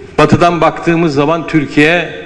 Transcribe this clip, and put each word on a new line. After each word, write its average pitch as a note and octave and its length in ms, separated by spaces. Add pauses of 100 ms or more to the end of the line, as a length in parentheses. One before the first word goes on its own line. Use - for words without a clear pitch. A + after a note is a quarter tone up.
(180)
batıdan E3 420
baktığımız D#3+ 540
zaman D3+ 320
Türkiye D#3 800